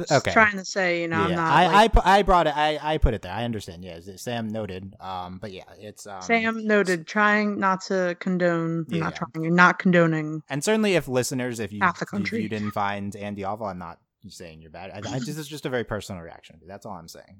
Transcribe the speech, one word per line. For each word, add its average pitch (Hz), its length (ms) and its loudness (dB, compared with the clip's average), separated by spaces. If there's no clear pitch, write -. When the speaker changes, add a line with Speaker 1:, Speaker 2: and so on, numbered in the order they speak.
Speaker 1:
just - 40 0
Speaker 2:
okay. 135 200 4
Speaker 1:
trying 214 240 6
to 185 80 -8
say, 175 380 -2
you 170 60 -4
know, 165 140 0
I'm 170 80 0
Speaker 2:
Yeah. 180 60 -2
Speaker 1:
not, 165 160 0
Speaker 2:
I, 170 140 8
Speaker 1:
like 170 100 4
Speaker 2:
I 220 120 8
pu-, - 160 4
I 196 180 6
brought 175 260 4
it. 147 80 0
I, 151 260 2
I 156 160 0
put 139 160 4
it 98 80 -6
there. 92 100 -10
I 113 120 -4
understand. 98 400 -6
Yeah, 85 160 -14
Sam 117 320 -6
noted. 98 520 -8
Um, 92 400 -8
but 104 120 -12
yeah, 90 100 -14
it's, 104 280 -18
um, 98 160 -14
Speaker 1:
Sam 226 440 -2
noted. 185 400 2
Trying 208 540 2
not 190 260 2
to 180 320 0
condone. 170 720 0
I'm - 60 -2
Speaker 2:
Yeah, 165 80 0
Speaker 1:
not 165 80 -2
Speaker 2:
yeah. - 60 -14
Speaker 1:
trying. 160 140 0
Not 175 240 6
condoning. 160 680 2
Speaker 2:
And 139 160 -4
certainly, 214 300 2
if 147 140 2
listeners, 123 520 -2
if 101 120 -6
you, 104 100 -10
Speaker 1:
Half - 160 2
the 175 60 -6
Speaker 2:
if - 60 -6
Speaker 1:
country. 104 320 -4
Speaker 2:
you 107 60 -4
didn't 107 220 -4
find 101 460 -4
Andy 101 280 -8
awful, 107 220 -6
I'm 95 120 -6
not 85 200 -14
saying 80 340 -18
you're 80 80 -20
bad. 85 200 -14
I, 90 60 -14
I - 20 -4
just, 147 200 -6
it's 151 80 -10
just 143 200 -10
a - 20 -6
very 123 160 -2
personal 98 380 -8
reaction. - 440 -20
That's 98 200 -16
all 101 80 -10
I'm 82 140 -14
saying. - 320 -20